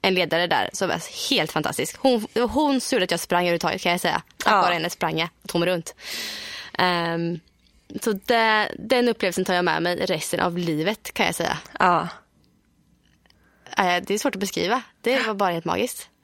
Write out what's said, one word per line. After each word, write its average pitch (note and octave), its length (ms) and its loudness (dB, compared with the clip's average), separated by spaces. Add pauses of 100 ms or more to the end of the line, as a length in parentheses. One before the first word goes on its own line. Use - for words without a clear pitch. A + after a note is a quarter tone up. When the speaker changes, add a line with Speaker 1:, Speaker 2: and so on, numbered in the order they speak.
Speaker 1:
en F#3+ 120 2
ledare E3+ 340 2
där, C3 260 2
som F#3 180 -2
är - 380 -6
helt D#3 220 0
fantastisk. - 480 -4
Hon, A#3+ 280 2 (240)
hon C#4 300 2
såg G#3+ 220 0
att F3+ 80 -2
jag E3+ 80 0
sprang F3+ 240 0
överhuvudtaget, F3 380 0
kan F3 100 0
jag F3 100 0
säga. E3 200 0 (160)
Tack G#3+ 160 2
Speaker 2:
Ja. F#3+ 80 6
Speaker 1:
vare F3+ 120 4
henne E3 160 -2
sprang D#3+ 300 -2
jag E3+ 100 -2 (180)
tom E3+ 180 2
runt. F3 300 -2 (840)
Ehm, E3+ 640 0 (600)
så A3+ 100 0
det, A3 680 2
den B3 300 2
upplevelsen F#3 360 0
tar F#3 80 0
jag F3 120 2
med D#3+ 180 2
mig F3 120 0 (100)
resten E3+ 340 -2
av F3 180 0
livet, E3+ 560 -2
kan G#3 120 0
jag E3+ 100 2
säga. - 220 -2 (220)
Speaker 2:
Ja. E3+ 280 4 (1700)
Speaker 1:
Eh, F3+ 300 2
det F#3+ 60 0
är G#3+ 40 0
svårt C4 180 -2
att F#3+ 40 -8
beskriva. G3 420 -2 (200)
Det A#3+ 260 0
var G#3+ 60 -2
bara G3 180 2
helt E3+ 140 -4
magiskt. F3+ 440 -4 (140)